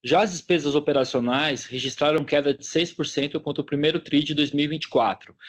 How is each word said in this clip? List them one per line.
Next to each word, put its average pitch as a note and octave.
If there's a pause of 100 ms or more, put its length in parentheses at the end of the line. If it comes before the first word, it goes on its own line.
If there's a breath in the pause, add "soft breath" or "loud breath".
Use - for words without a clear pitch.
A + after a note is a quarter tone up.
Já D#3
as G3+
despesas D3
operacionais C3+
registraram C#3
queda C#3+
de -
seis E3
por D3
cento C#3+
contra D3
o C#3+
primeiro D3+
tri D3
de D3+
dois D3
mil C#3+
e D3
vinte D#3
e -
quatro, G#2+ (120)